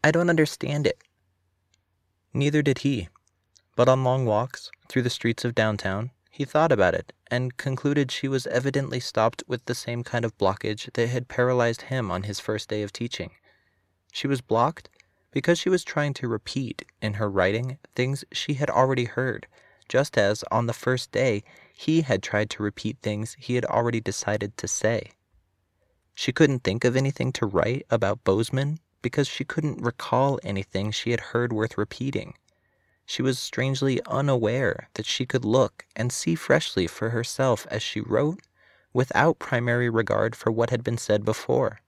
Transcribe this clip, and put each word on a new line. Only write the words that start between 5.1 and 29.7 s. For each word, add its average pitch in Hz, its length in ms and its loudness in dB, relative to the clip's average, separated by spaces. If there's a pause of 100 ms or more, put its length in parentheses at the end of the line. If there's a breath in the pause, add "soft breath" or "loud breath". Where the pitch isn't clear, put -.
streets - 340 -2
of 120 100 -2
downtown, 107 560 0 (180)
he - 160 -6
thought 156 280 2
about 98 220 6
it - 180 -6 (160)
and 123 280 -2
concluded 139 540 0
she - 160 -6
was 135 220 -2
evidently 135 500 -2
stopped - 480 0
with 123 180 -6
the 120 120 -4
same 120 260 -6
kind 117 220 -2
of 110 140 -4
blockage 104 560 -2
that 117 140 0
had 123 200 -4
paralyzed 123 540 0
him 123 280 -4
on 92 140 -4
his 101 160 -6
first - 280 -6
day 107 140 -4
of 104 100 -6
teaching. - 440 -8 (760)
She - 140 -6
was 139 140 0
blocked 120 480 0 (420 soft breath)
because 165 280 2
she - 100 -2
was 180 160 2
trying 147 300 -2
to 123 140 -6
repeat 113 560 -6 (160)
in 107 140 -2
her 104 160 -2
writing 104 480 0 (160)
things 131 380 -2
she - 220 -4
had 139 160 0
already 127 340 4
heard, 127 420 -4 (420 soft breath)
just 131 300 2
as 104 320 4
on 117 160 2
the 117 60 -2
first - 400 -2
day 117 320 0 (280 loud breath)
he 160 300 2
had 127 220 0
tried 107 260 0
to - 120 -8
repeat 104 400 -4
things 107 360 -6
he - 160 -6
had 123 120 0
already 117 340 0
decided 104 560 -4
to - 100 -8
say. - 460 -2 (1000)
She - 200 -2
couldn't 139 320 4
think - 200 0
of 123 120 4
anything 131 380 0
to 113 120 0
write 110 420 0
about 110 360 0
Bozeman 135 560 0 (200)
because 131 260 0
she - 180 -8
couldn't - 380 -4